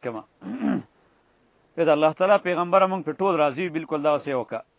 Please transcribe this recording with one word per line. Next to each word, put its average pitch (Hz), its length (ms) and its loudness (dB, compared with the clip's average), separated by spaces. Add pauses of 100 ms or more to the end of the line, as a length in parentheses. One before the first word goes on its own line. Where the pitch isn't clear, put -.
کړمه. 113 200 -8 (760)
<clears throat> - 800 -20
وی: 165 80 2
«د 160 40 4
الله 156 240 4
تعالی 196 240 4
پیغمبره، 180 500 2
موږ 190 180 -2
پرې 151 160 -6
ټول 190 140 2
راضي 151 280 0
یو، 165 140 -4
بالکل 156 260 -4
دغسې 147 240 0
یې 135 140 -2
وکړه.» 113 200 -8 (180)